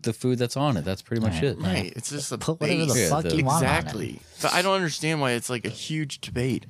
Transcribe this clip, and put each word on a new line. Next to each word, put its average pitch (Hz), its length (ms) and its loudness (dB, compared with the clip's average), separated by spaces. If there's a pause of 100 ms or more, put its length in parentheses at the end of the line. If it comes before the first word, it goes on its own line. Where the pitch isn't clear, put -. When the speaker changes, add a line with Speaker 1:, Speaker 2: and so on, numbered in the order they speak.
Speaker 1:
the 117 100 0
food 127 260 0
that's 120 180 0
on 139 200 2
it. 76 80 -2
That's 95 180 -2
pretty 117 200 -2
much 104 120 2
Speaker 2:
Right. 80 100 0
Speaker 1:
it. 131 140 0
Speaker 3:
Right. 151 380 -2
It's - 140 -8
just 143 220 -6
a 117 60 -4
Speaker 2:
Put 160 220 -2
whatever 160 260 2
Speaker 3:
base. 123 80 2
Speaker 2:
the 120 60 4
Speaker 1:
Yeah, 92 100 4
Speaker 2:
fuck 156 140 2
Speaker 1:
the 160 120 2
Speaker 2:
you 147 80 2
want 147 220 4
on 135 80 4
it. - 40 4
Speaker 3:
Exactly. 156 420 -6 (200)
But - 140 2
I 175 80 4
don't 190 140 4
understand 160 440 0
why 131 120 2
it's, 120 180 -2
like, 117 160 -2
a 107 40 -2
huge 156 500 -6
debate 120 500 -2